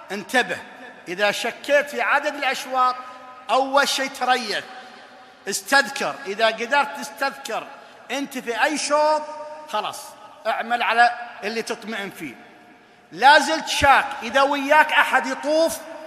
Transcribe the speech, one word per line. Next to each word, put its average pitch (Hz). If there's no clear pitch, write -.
انتبه. 196
إذا 202
شكيت 277
في 240
عدد 285
الأشواط، 262
أول 269
شيء 269
تريث، 247
استذكر. 202
إذا 208
قدرت 233
تستذكر 226
أنت 262
في 226
أي 302
شوط، 302
خلاص، 190
اعمل 233
على 233
اللي 226
تطمئن 202
فيه. 139
لا 254
زلت 294
شاك، 262
إذا 233
وياك 285
أحد 254
يطوف 302